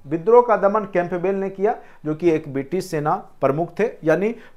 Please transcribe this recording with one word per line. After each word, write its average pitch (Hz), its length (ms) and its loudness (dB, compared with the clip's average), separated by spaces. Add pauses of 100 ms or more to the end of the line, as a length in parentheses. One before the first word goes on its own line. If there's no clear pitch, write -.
विद्रोह 170 340 4
का 240 160 2
दमन 202 260 0
कैंपबेल 180 520 -2
ने 196 140 -4
किया, 196 260 -2 (300)
जो 151 100 -4
कि 170 160 2
एक 156 220 -2
ब्रिटिश 139 320 -4
सेना 156 300 -2 (260)
प्रमुख 165 280 0 (100)
थे, 214 100 0 (140)
यानी 170 300 0 (240)